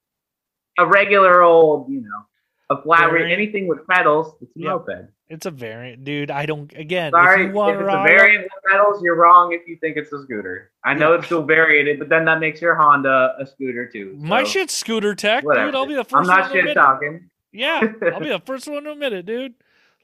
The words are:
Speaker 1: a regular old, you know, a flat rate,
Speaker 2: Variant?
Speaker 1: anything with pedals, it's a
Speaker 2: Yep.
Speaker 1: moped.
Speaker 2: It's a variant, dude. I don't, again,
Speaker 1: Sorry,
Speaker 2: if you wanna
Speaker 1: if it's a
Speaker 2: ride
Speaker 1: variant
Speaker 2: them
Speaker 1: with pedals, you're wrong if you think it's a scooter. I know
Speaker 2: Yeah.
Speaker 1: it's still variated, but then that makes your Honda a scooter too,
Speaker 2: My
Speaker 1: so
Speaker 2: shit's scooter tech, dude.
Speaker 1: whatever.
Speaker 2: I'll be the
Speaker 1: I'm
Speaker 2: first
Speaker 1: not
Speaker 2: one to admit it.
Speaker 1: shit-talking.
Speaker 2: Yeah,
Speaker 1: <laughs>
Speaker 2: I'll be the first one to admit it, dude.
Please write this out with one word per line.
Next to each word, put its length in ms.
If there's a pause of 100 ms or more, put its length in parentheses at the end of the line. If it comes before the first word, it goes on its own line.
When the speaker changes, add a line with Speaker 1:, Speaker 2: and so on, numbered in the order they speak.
(760)
Speaker 1:
a 80
regular 580
old, 460
you 120
know, 760
a 60
flat 300
rate, 80
Speaker 2:
Variant? 200
Speaker 1:
anything 280
with 180
pedals, 540
it's 160
a 20
Speaker 2:
Yep. 140
Speaker 1:
moped. 380 (180)
Speaker 2:
It's 160
a 60
variant, 540
dude. 260
I 160
don't, 300
again, 340
Speaker 1:
Sorry, 360
Speaker 2:
if 20
you 60
wanna 180
Speaker 1:
if 80
it's 20
a 140
Speaker 2:
ride 120
Speaker 1:
variant 360
Speaker 2:
them 100
Speaker 1:
with 180
pedals, 300
you're 140
wrong 360
if 140
you 140
think 160
it's 160
a 100
scooter. 480 (140)
I 100
know 160
Speaker 2:
Yeah. 80
Speaker 1:
it's 80
still 160
variated, 560
but 100
then 180
that 120
makes 240
your 140
Honda 640
a 40
scooter 460
too, 300
Speaker 2:
My 240
Speaker 1:
so 60
Speaker 2:
shit's 240
scooter 420
tech, 260
dude. 60
Speaker 1:
whatever. 280
Speaker 2:
I'll 100
be 100
the 60
Speaker 1:
I'm 20
Speaker 2:
first 240
Speaker 1:
not 140
Speaker 2:
one 100
to 80
admit 40
it. 100
Speaker 1:
shit-talking. 560 (200)
Speaker 2:
Yeah, 300
Speaker 1:
<laughs> 320
Speaker 2:
I'll 80
be 80
the 180
first 220
one 160
to 80
admit 220
it, 120
dude. 280 (500)